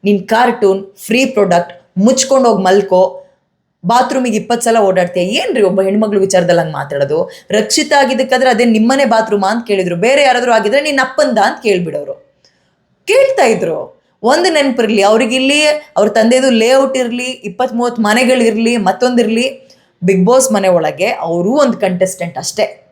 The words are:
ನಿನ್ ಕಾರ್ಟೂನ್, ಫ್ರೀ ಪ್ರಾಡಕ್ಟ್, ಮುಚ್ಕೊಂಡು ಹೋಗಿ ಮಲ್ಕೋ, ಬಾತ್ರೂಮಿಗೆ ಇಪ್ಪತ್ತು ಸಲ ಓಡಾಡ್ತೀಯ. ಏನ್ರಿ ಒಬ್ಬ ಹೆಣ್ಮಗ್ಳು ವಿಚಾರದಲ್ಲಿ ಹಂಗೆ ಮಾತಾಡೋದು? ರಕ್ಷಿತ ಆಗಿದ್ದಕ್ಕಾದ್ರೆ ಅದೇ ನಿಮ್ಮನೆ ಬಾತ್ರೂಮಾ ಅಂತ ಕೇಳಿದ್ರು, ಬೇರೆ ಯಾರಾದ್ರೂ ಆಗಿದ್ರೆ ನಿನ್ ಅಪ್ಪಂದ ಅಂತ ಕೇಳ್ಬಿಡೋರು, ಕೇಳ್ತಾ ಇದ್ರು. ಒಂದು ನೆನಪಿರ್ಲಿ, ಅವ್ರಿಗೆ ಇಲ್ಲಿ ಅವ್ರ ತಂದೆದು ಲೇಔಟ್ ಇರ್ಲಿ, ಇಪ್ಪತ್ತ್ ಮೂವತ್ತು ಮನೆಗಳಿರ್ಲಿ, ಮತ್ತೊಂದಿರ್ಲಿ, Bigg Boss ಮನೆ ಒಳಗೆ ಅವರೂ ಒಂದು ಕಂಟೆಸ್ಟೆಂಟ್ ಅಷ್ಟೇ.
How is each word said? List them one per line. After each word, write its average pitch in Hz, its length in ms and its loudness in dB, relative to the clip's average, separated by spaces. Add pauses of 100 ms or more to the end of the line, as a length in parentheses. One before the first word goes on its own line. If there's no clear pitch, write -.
ನಿನ್ 202 240 0
ಕಾರ್ಟೂನ್, 220 560 0 (220)
ಫ್ರೀ 254 180 0
ಪ್ರಾಡಕ್ಟ್, 180 720 -2
ಮುಚ್ಕೊಂಡು 254 520 2
ಹೋಗಿ 190 140 0
ಮಲ್ಕೋ, 185 640 2 (600)
ಬಾತ್ರೂಮಿಗೆ 247 500 0
ಇಪ್ಪತ್ತು 233 280 -4
ಸಲ 226 140 2
ಓಡಾಡ್ತೀಯ. 196 440 0
ಏನ್ರಿ 311 400 -2
ಒಬ್ಬ 190 180 0
ಹೆಣ್ಮಗ್ಳು 208 400 0
ವಿಚಾರದಲ್ಲಿ 180 400 2
ಹಂಗೆ 160 120 -4
ಮಾತಾಡೋದು? 143 580 -4 (200)
ರಕ್ಷಿತ 214 480 -2
ಆಗಿದ್ದಕ್ಕಾದ್ರೆ 262 520 0
ಅದೇ 233 140 2
ನಿಮ್ಮನೆ 233 400 2
ಬಾತ್ರೂಮಾ 214 460 0
ಅಂತ 233 160 -4
ಕೇಳಿದ್ರು, 185 300 -2
ಬೇರೆ 254 260 2
ಯಾರಾದ್ರೂ 247 300 2
ಆಗಿದ್ರೆ 220 280 2
ನಿನ್ 294 180 -2
ಅಪ್ಪಂದ 262 400 0
ಅಂತ 220 240 0
ಕೇಳ್ಬಿಡೋರು, 156 500 -4 (920)
ಕೇಳ್ತಾ 539 400 2
ಇದ್ರು. 175 580 -4 (200)
ಒಂದು 330 300 2
ನೆನಪಿರ್ಲಿ, 240 500 0
ಅವ್ರಿಗೆ 220 340 2
ಇಲ್ಲಿ 285 300 0 (300)
ಅವ್ರ 208 120 2
ತಂದೆದು 233 420 2
ಲೇಔಟ್ 262 460 2
ಇರ್ಲಿ, 247 280 -4
ಇಪ್ಪತ್ತ್ 226 520 -6
ಮೂವತ್ತು 240 260 -4
ಮನೆಗಳಿರ್ಲಿ, 233 720 2
ಮತ್ತೊಂದಿರ್ಲಿ, 233 1000 -2 (260)
Bigg 190 160 2
Boss 247 340 2
ಮನೆ 196 140 0
ಒಳಗೆ 160 380 0
ಅವರೂ 175 440 -4
ಒಂದು 269 280 0
ಕಂಟೆಸ್ಟೆಂಟ್ 185 600 -4
ಅಷ್ಟೇ. - 540 -6